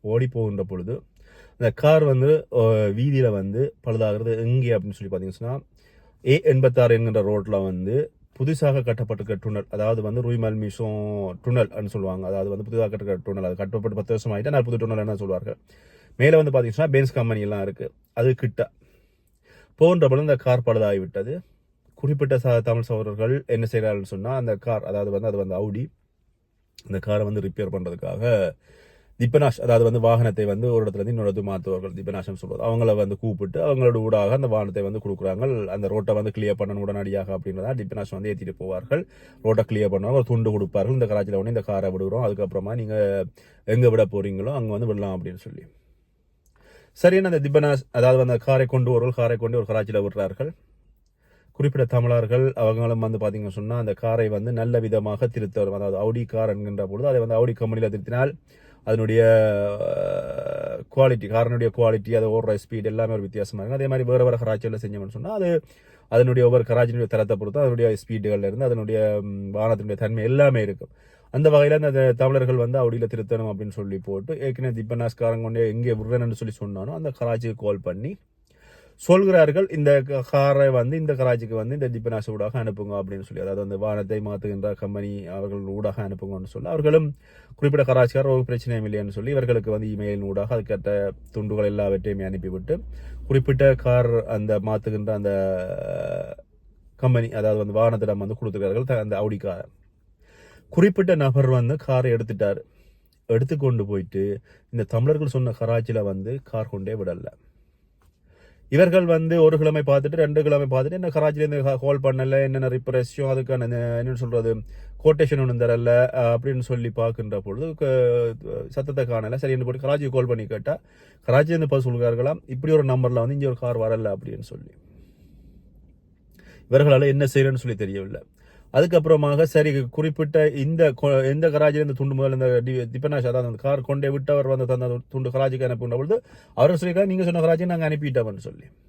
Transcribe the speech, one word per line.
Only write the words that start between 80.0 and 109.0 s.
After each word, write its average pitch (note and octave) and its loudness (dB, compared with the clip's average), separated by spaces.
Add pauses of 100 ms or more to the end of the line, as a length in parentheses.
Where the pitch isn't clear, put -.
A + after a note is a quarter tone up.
க-, C3+ -4
காரை C#3 4
வந்து B2+ 0
இந்த D3+ -2
கராச்சிக்கு A#2+ 0
வந்து A2+ -4
இந்த C3 -2
திபனாஸ் A2+ -6
ஊடாக G#2+ -4
அனுப்புங்க" G2+ -6
அப்படின்னு G2 -10
சொல்லி, G2 -8
அதாவது G2 -4
அந்த G2 -6
வாகனத்தை G#2 -4
மாத்துகின்ற G#2 -6
கம்பெனி G2+ -8
அவர்கள் G2 -8
ஊடாக G2+ -6
அனுப்புங்கன்னு F#2+ -10
சொல்லி, - -12
அவர்களும் D3+ 2 (400)
குறிப்பிட்ட C#3+ 4
கராச்சிக்காரர் C3 4
ஒரு B2+ 2
பிரச்சனையும் A#2+ -4
இல்லைன்னு G#2 -4
சொல்லி, G2+ -8
இவர்களுக்கு A#2 0
வந்து G#2+ -2
இமெயில் G#2 -4
ஊடாக G2+ -4
அதுக்கேற்ற G2+ -2 (200)
துண்டுகள் G#2+ -2
எல்லாவற்றையுமே G2+ -2
அனுப்பிவிட்டு, F#2 -6 (440)
குறிப்பிட்ட C3+ 4
கார் A#2+ 2
அந்த G#2+ 0
மாத்துகின்ற G#2+ -4
அந்த F2+ -4 (520)
கம்பெனி, A#2+ 2
அதாவது G#2+ 0
வந்து - -
வாகனத்திடம் A2 2
வந்து G2+ -6
கொடுத்துருக்கார்கள் G#2 -2
த-, B2+ 0
அந்த G#2+ -4
Audi G#2+ -2
காரை. F#2 -8 (1040)
குறிப்பிட்ட F#3 4
நபர் C3+ 4
வந்து B2+ 2
காரை B2+ 0
எடுத்துட்டார். G#2+ -2 (680)
எடுத்து B2+ 0
கொண்டு A#2+ 0
போயிட்டு, G2 -4 (300)
இந்த A2+ -4
தமிழர்கள் D3 0
சொன்ன B2+ -2
கராச்சியில A2+ -2
வந்து G2+ -6
கார் A2 -8
கொண்டே G2+ -8
விடல. F2+ -8 (1400)
இவர்கள் F3 6